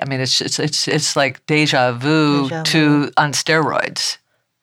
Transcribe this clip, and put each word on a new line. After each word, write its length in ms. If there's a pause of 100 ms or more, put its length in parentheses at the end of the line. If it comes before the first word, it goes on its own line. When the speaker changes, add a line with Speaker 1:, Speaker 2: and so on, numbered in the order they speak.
Speaker 1:
I 40
mean, 140
it's, 200
it's, 180
it's, 300
it's 260
like 320
deja 460
vu 560
Speaker 2:
Deja 160
Speaker 1:
to, 400
Speaker 2:
vu. 120
Speaker 1:
on 160
steroids. 840 (440)